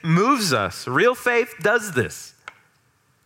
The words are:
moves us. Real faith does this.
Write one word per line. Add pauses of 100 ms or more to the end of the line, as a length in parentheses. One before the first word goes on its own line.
moves
us.
Real
faith
does
this. (920)